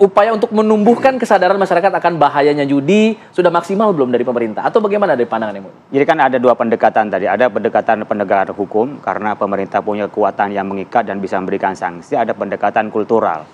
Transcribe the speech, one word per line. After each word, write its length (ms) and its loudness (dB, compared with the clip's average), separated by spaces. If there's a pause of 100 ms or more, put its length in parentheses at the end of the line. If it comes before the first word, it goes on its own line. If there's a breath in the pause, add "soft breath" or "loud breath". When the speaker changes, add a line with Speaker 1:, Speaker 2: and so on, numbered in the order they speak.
Speaker 1:
upaya 320 4
untuk 180 0
menumbuhkan 720 2
kesadaran 340 4
masyarakat 380 2
akan 240 0
bahayanya 480 2
judi 480 2 (160 loud breath)
sudah 240 2
maksimal 400 0
belum 160 0
dari 160 2
pemerintah? 400 -2
Atau 160 0
bagaimana 320 0
dari 160 0
pandangan 240 -4
Ibu? 160 -14 (220)
Speaker 2:
Jadi 160 2
kan 120 2
ada 220 2
dua 160 4
pendekatan 560 0
tadi. 160 -2
Ada 240 0
pendekatan 560 -2
penegakan 480 -2
hukum, 300 -2 (120)
karena 380 -6
pemerintah 480 -2
punya 240 -4
kekuatan 420 -2
yang 140 -4
mengikat 400 -4
dan 160 -6
bisa 160 -4
memberikan 400 -4
sanksi. 400 -8
Ada 160 -2
pendekatan 560 -4
kultural. 640 -2